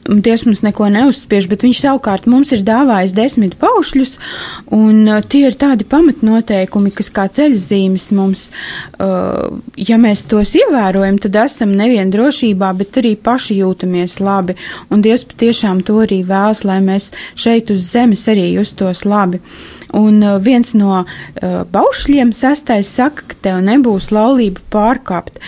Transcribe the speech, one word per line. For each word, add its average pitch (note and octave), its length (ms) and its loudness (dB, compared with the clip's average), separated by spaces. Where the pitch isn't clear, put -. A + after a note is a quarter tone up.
un G#3 180 0
Dievs A3+ 240 0
mums G#3+ 160 2
neko G#3 300 0
neuzspiež, G#3 580 0
bet G3 160 -2
viņš B3 160 2
savukārt C4 480 -2
mums C4+ 240 2
ir G#3 140 0
dāvājis A3 500 2
desmit G#3+ 400 0
paušļus, D4+ 640 0
un, A3 380 4
uh, G#3+ 180 2
tie C#4 240 2
ir B3+ 100 2
tādi C4+ 320 0
pamatnoteikumi, A3 1040 2
kas - 220 -8
kā G3 160 -2
ceļzīmes G3 840 0
mums, F#3+ 360 0
uh, F#3+ 600 -4
ja A3+ 260 0
mēs G#3+ 260 2
tos G#3 240 0
ievērojam, G3+ 720 0
tad G#3 180 0
esam A3+ 320 0
nevien G3 400 0
drošībā, G#3 640 0
bet G3 240 -4
arī A#3 160 0
paši A3+ 460 -2
jūtamies F3+ 580 -2
labi, F#3+ 380 -2
un G#3 200 2
Dievs A#3+ 180 2
patiešām A3 640 0
to A3 160 2
arī G3 240 0
vēlas, G3 420 0
lai F#3+ 140 0
mēs F#3+ 320 -2
šeit A#3 400 -2
uz F#3 160 -2
zemes A#3+ 400 2
arī G3 240 2
justos F#3+ 560 -4
labi. F#3+ 320 0
Un, G#3+ 340 4
uh, G3+ 180 2
viens A#3+ 320 2
no, G3 300 2
uh, - 540 -8
baušļiem, B3 640 2
sastais, B3+ 560 -2
saka, - 380 -4
ka - 100 -16
tev F#3 240 -4
nebūs A3 480 2
laulību G#3+ 580 0
pārkāpt. G#3+ 720 -2